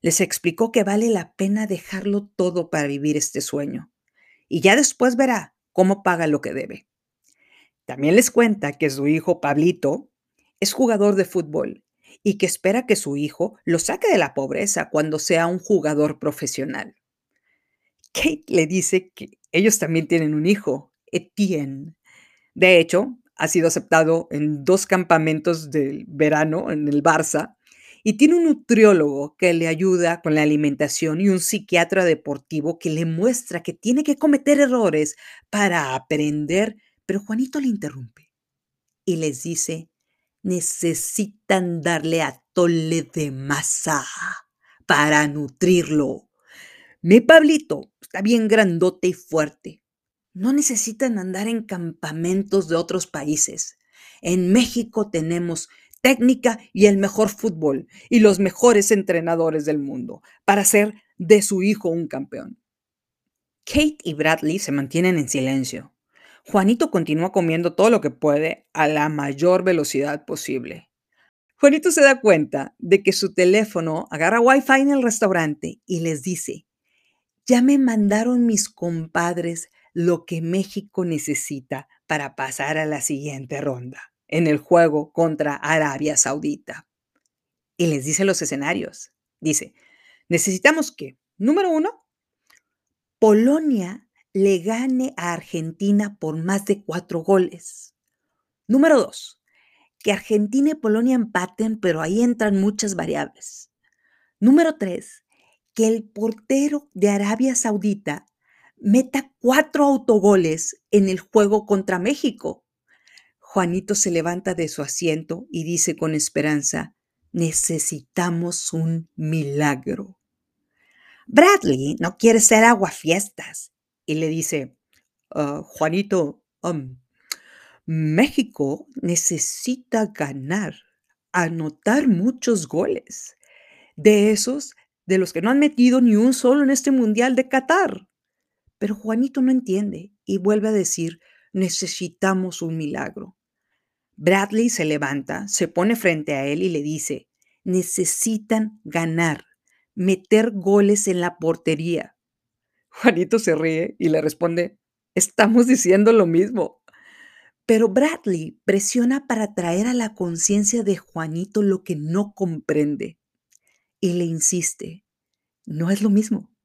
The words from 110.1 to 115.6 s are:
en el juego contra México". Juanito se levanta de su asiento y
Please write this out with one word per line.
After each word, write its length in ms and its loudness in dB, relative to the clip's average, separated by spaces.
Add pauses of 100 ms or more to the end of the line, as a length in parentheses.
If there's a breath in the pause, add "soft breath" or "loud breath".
en 180 4
el 100 -2
juego 460 2
contra 340 -2
México". 640 -4 (720 soft breath)
Juanito 580 -4
se 160 0
levanta 420 -2
de 160 -4
su 120 -10
asiento 720 -4
y 140 -6